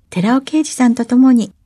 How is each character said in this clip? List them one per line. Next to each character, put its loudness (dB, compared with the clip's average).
寺 -2
尾 -4
啓 -4
二 -2
さ -2
ん 0
と -4
と -2
も 4
に、 -2